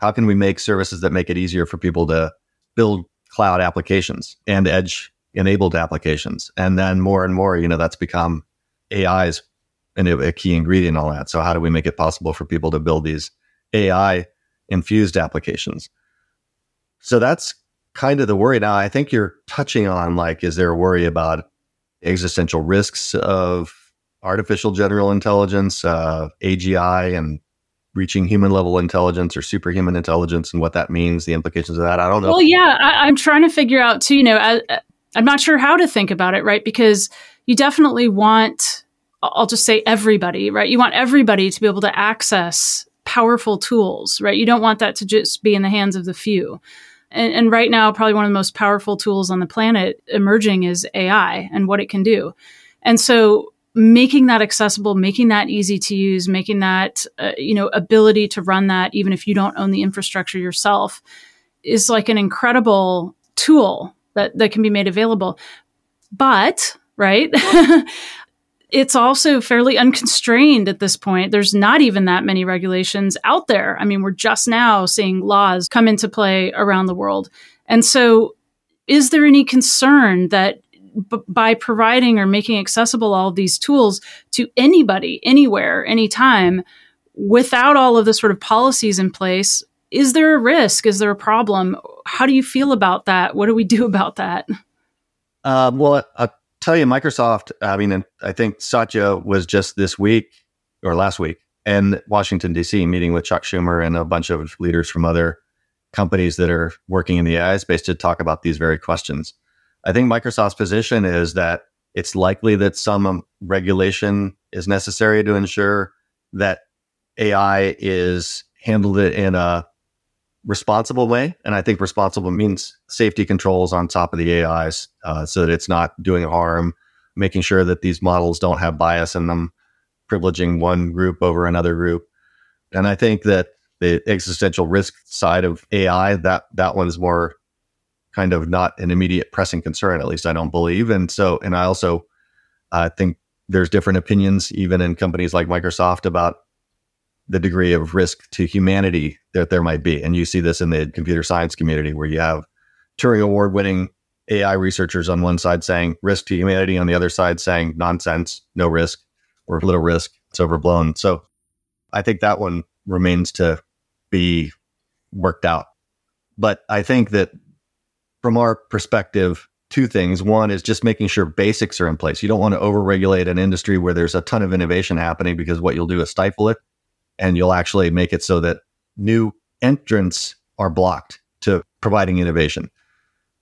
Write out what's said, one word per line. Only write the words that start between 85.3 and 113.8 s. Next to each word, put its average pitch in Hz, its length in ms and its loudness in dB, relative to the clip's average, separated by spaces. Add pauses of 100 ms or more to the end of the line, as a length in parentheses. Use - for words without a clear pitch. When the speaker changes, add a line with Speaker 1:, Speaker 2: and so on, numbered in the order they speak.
Speaker 2:
anytime, 214 800 2 (500)
without 247 640 4
all 254 220 6
of 220 80 4
the 220 80 4
sort 214 180 0
of 196 80 -4
policies 226 580 0
in 190 140 0
place, 185 520 0 (280)
is 262 220 2
there 311 220 6
a 285 40 4
risk? 247 460 2
Is 202 140 2
there 208 120 0
a 202 40 -4
problem? 202 600 0 (280)
How - 200 -2
do 269 80 4
you 262 100 4
feel 269 280 -2
about 190 340 0
that? 185 300 0
What 202 100 0
do 220 100 2
we 226 80 2
do 220 220 2
about 190 300 -2
that? 185 320 -8 (960)
Speaker 1:
Um, 131 340 2
well, 143 260 2 (120)
I'll 120 180 -4 (280)
tell 165 160 2
you, 156 80 4
Microsoft, 127 680 0 (100)
I 98 160 -2
mean, 104 140 0
and 95 140 -2 (160)
I 98 100 -6
think 107 300 -4
Satya 107 560 0
was 92 280 -2
just 98 300 -2
this 95 240 -2
week 104 320 2 (500)
or 85 140 -2
last 92 240 -2
week 80 180 -8 (280)
in 98 420 2
Washington, 98 460 -2
D 85 100 -2
C, 98 220 -2
meeting 87 260 -2
with 85 140 -2
Chuck 87 180 -2
Schumer 87 420 -2
and 82 120 -2
a 82 80 -4
bunch 85 240 -4
of 80 300 -6
leaders 85 300 -2
from 82 140 -4
other 82 360 -2 (540)
companies 90 440 -2
that 87 120 0
are 82 220 -2 (160)
working 90 300 -2
in 85 80 0
the 82 100 0
A 85 80 0
I 95 140 0
space 87 260 -4
to 90 120 -4
talk 87 260 -2
about 80 200 -4
these 82 160 -4
very 80 220 -2
questions. 76 540 -8 (520)
I 95 80 0
think 123 180 2
Microsoft's 113 440 -2
position 107 500 -2
is 85 300 -2
that 87 260 -2 (320)
it's 95 220 -8
likely 98 400 0
that 98 200 0
some, 101 300 -2
um, 92 160 -4 (180)
regulation 98 960 -2 (160)